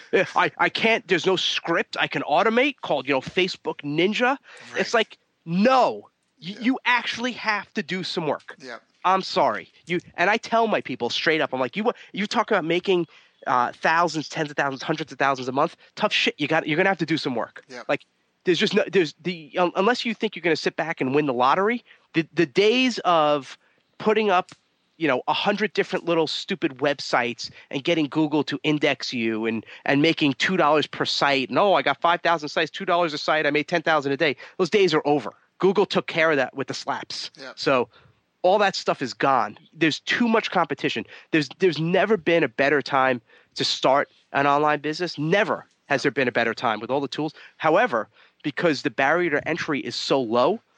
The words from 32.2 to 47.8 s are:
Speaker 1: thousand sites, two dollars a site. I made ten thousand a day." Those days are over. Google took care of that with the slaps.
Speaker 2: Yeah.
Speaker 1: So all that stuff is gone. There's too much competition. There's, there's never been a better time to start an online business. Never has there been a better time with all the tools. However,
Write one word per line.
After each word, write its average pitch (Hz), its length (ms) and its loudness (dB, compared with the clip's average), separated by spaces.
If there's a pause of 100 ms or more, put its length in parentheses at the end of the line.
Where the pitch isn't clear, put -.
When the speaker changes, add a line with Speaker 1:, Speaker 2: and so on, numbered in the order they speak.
Speaker 1:
thousand 160 280 0
sites, 165 200 -2
two - 160 -12
dollars 175 280 0
a 147 40 -6
site. 156 300 0
I 143 40 2
made 147 160 0
ten 170 140 -2
thousand 151 300 0
a 139 60 -2
day." 143 180 0 (220)
Those 185 120 0
days 190 240 4
are 151 120 2
over. 143 260 0 (260)
Google 190 300 4
took - 200 -2
care 160 240 2
of 147 60 2
that 127 180 -2
with 139 120 -6
the - 80 -8
slaps. - 640 -8
Speaker 2:
Yeah. 131 160 -16
Speaker 1:
So 127 340 0 (540)
all 185 140 6
that 202 180 2
stuff - 280 -2
is 117 100 -6
gone. 120 420 2 (160)
There's 160 280 0
too - 280 0
much 226 220 2
competition. 147 560 -2 (240)
There's, 151 180 2 (120)
there's 175 200 2
never 185 380 2
been 170 260 2
a 139 40 4
better 139 340 0
time 131 400 0 (320)
to - 100 -4
start 139 460 2 (240)
an 139 140 2
online 151 320 2
business. 156 400 -6
Never 160 480 -2 (180)
has 143 160 -2
there 147 100 0
been 127 160 -2
a 120 40 -2
better 113 240 -2
time 110 240 -2
with 113 100 -8
all 139 120 -2
the 139 60 -4
tools. 151 280 -6 (220)
However, 156 520 2 (320)